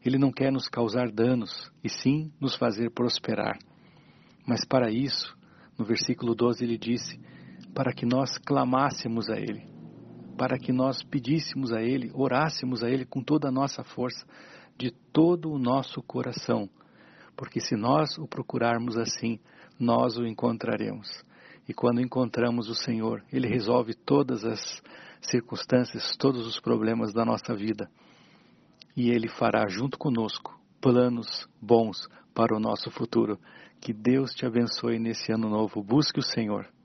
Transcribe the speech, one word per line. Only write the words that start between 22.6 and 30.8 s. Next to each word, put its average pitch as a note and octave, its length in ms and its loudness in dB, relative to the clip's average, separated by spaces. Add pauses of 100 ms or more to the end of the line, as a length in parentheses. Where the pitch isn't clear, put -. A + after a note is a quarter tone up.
o A#2 60 -4
Senhor, A2+ 580 -2
Ele C3 160 0
resolve A2+ 460 2
todas C3 500 2
as - 360 -6 (400)
circunstâncias, - 960 -2
todos B2+ 300 2
os A#2 140 -6
problemas A2+ 520 0
da A2+ 120 2
nossa A2+ 320 0
vida. G#2 340 -4 (1080)
E A#2+ 140 4
Ele A#2 160 4
fará A2 420 2
junto A2 300 -4
conosco A2+ 580 -2 (240)